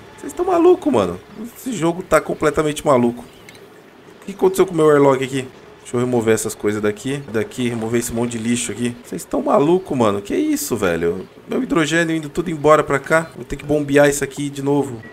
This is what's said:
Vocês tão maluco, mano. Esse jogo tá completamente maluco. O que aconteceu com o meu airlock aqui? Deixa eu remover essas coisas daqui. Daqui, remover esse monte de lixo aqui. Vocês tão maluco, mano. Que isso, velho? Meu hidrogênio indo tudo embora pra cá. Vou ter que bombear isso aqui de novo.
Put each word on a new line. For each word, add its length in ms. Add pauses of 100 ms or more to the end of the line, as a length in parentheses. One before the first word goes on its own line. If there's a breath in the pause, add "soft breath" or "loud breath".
(180)
Vocês 140
tão 120
maluco, 460
mano. 280 (380)
Esse 160
jogo 300
tá 180
completamente 640
maluco. 400 (960)
O 60
que 60
aconteceu 340
com 80
o 20
meu 140
airlock 340
aqui? 240 (320)
Deixa 160
eu 80
remover 300
essas 200
coisas 280
daqui. 400 (100)
Daqui, 380
remover 300
esse 120
monte 200
de 60
lixo 320
aqui. 320
Vocês 220
tão 160
maluco, 560
mano. 240
Que 160
isso, 400
velho? 500 (220)
Meu 140
hidrogênio 520
indo 140
tudo 220
embora 340
pra 140
cá. 360
Vou 80
ter 140
que 80
bombear 420
isso 160
aqui 280
de 100
novo. 420 (100)